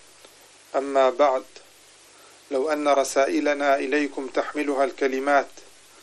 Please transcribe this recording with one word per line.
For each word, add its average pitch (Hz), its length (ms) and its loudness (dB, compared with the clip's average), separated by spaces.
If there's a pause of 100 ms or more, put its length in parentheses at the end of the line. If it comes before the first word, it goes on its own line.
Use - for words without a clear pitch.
(760)
أما 135 340 2
بعد، 131 340 2 (1080)
لو 139 180 -2
أن 147 180 0
رسائلنا 143 880 2
إليكم 143 520 -2
تحملها 139 580 -2
الكلمات 135 600 0 (560)